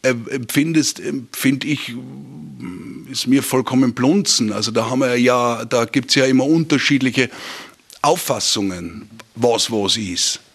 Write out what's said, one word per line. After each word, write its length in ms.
äh, 120
empfindest, 680
empfinde 680
ich, 220
mm, 1200
ist 160
mir 160
vollkommen 500
blunzen. 600
Also 180
da 180
haben 100
wir 180
ja, 480
da 200
gibt's 300
ja 100
immer 200
unterschiedliche 840
Auffassungen, 1080
was 360
was 260
ist. 420